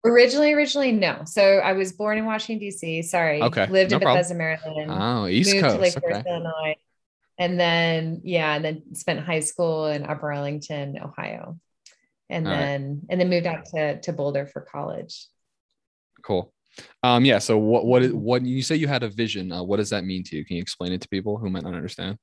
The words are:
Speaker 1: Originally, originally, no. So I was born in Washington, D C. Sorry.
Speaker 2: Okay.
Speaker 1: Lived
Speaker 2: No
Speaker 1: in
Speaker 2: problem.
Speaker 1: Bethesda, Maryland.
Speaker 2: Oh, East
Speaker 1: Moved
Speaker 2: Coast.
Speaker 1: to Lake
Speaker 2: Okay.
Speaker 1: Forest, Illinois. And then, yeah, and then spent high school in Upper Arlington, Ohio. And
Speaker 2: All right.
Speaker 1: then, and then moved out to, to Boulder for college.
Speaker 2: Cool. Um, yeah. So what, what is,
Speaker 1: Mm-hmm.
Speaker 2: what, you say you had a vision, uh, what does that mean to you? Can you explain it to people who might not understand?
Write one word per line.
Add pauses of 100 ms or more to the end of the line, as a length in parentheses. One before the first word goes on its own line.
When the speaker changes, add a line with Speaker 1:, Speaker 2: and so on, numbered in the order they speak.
Speaker 1:
Originally,
originally,
no.
So
I
was
born
in
Washington,
D
C.
Sorry.
Speaker 2:
Okay.
Speaker 1:
Lived
Speaker 2:
No
Speaker 1:
in
Speaker 2:
problem.
Speaker 1:
Bethesda,
Maryland.
Speaker 2:
Oh,
East
Speaker 1:
Moved
Speaker 2:
Coast.
Speaker 1:
to
Lake
Speaker 2:
Okay.
Speaker 1:
Forest,
Illinois. (640)
And
then,
yeah,
and
then
spent
high
school
in
Upper
Arlington,
Ohio. (680)
And
Speaker 2:
All
right.
Speaker 1:
then,
and
then
moved
out (100)
to,
to
Boulder
for
college. (960)
Speaker 2:
Cool. (500)
Um,
yeah.
So
what,
what
is,
Speaker 1:
Mm-hmm.
Speaker 2:
what,
you
say
you
had
a
vision,
uh,
what
does
that
mean
to
you?
Can
you
explain
it
to
people
who
might
not
understand?